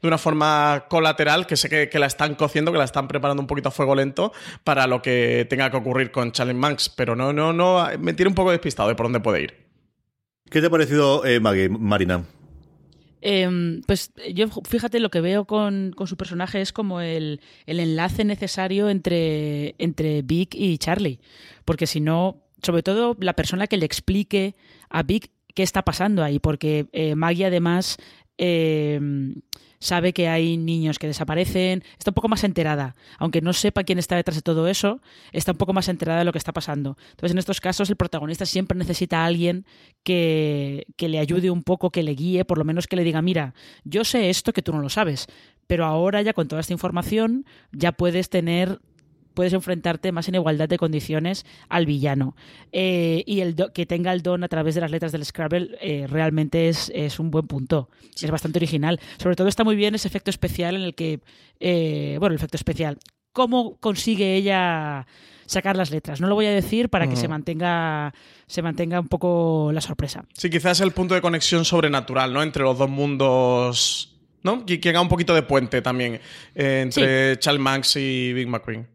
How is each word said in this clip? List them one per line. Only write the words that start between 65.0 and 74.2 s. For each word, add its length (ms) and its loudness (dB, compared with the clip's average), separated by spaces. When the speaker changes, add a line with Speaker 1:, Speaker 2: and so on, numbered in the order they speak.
Speaker 3:
sacar 320 -2
las 140 -2
letras. 320 -6
No 60 0
lo 60 4
voy 120 2
a 40 2
decir 380 0
para 180 2
que 60 0
Speaker 1:
Ujú. 80 0
Speaker 3:
se 80 0
mantenga, 840 -2
se 160 -6
mantenga 380 -2
un 80 -4
poco 640 2
la 80 -2
sorpresa. 500 -8
Speaker 1:
Sí, 160 -4
quizás 320 2
el 120 2
punto 220 0
de 60 4
conexión 460 2
sobrenatural, 640 2
¿no? 100 0
Entre 200 -2
los 160 2
dos 100 2
mundos, 1300 2